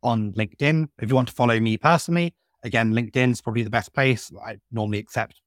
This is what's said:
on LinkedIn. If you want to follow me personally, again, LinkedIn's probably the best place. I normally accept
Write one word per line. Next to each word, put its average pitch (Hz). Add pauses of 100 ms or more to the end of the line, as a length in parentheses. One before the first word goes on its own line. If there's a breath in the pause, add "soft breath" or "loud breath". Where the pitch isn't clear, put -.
on 110
LinkedIn. 143 (140)
If 110
you 131
want 127
to -
follow 120
me 110
personally, 170 (280)
again, 113
LinkedIn's 120
probably 113
the 107
best 110
place. 131 (160)
I 110 (120)
normally 107
accept -